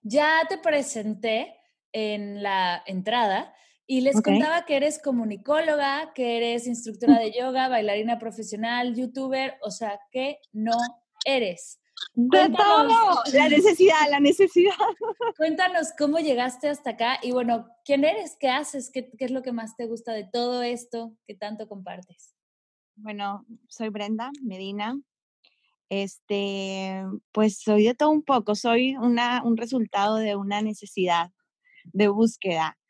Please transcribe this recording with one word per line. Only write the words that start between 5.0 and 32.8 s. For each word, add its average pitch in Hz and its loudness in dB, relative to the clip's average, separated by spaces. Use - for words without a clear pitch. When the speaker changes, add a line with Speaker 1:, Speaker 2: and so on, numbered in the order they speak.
Speaker 1:
comunicóloga, 285 -2
que 233 -2
eres 233 -4
instructora 233 2
de 220 -2
Speaker 2:
<laughs> 233 -6
Speaker 1:
yoga, 262 -2
bailarina 220 -2
profesional, 226 -6
youtuber, 262 -4
o 208 -8
sea, 202 -8
que 269 -6
no 220 -4
eres. 233 -4
Speaker 2:
De 240 2
Speaker 1:
Cuéntanos. 403 6
Speaker 2:
todo, 415 4
la 294 6
necesidad, 320 6
la 285 2
necesidad. 349 6
<laughs> 453 -2
Speaker 1:
Cuéntanos 330 0
cómo 294 2
llegaste 254 0
hasta 285 -4
acá 233 -2
y, 247 -4
bueno, 240 0
¿quién 277 2
eres? 349 -2
¿Qué 269 0
haces? 277 -4
¿Qué, 247 -10
qué 254 -6
es 233 -6
lo 262 -4
que 254 -8
más 226 -10
te 233 -8
gusta 233 -8
de 208 -8
todo 247 -2
esto 233 -8
que 208 -16
tanto 214 -12
compartes? 185 -18
Speaker 2:
Bueno, 208 -10
soy 220 -8
Brenda 214 -6
Medina. 208 -8
Este, 196 -6
pues, 214 0
soy 214 4
de 240 4
todo 302 2
un 302 2
poco. 220 0
Soy 247 0
una, 240 0
un 226 2
resultado 220 0
de 208 -2
una 202 -4
necesidad 180 -2
de 202 2
búsqueda. 196 0